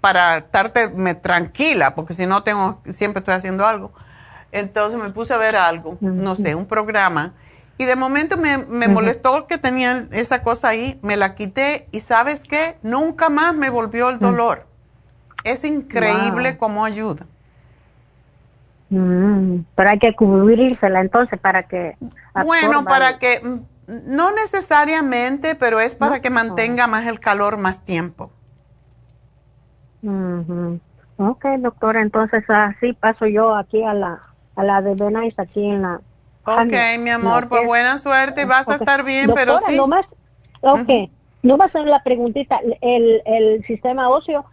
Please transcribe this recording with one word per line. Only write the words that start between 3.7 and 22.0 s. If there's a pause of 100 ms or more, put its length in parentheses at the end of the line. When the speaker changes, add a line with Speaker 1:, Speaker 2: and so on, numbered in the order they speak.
Speaker 1:
Entonces
me
puse
a
ver
algo,
no
Speaker 2:
Ujú.
Speaker 1:
sé,
un
programa. (440)
Y
de
momento
me,
me
Speaker 2:
Ujú.
Speaker 1:
molestó
que
tenía
esa
cosa
ahí,
me
la
quité
y
¿sabes
qué?
Nunca
más
me
volvió
el
Speaker 2:
Ujú.
Speaker 1:
dolor. (800)
Es
increíble
Speaker 2:
Wow.
Speaker 1:
cómo
ayuda. (1600)
Speaker 2:
Mm, (140)
pero
hay
que
cubrírsela
entonces
para
que (380)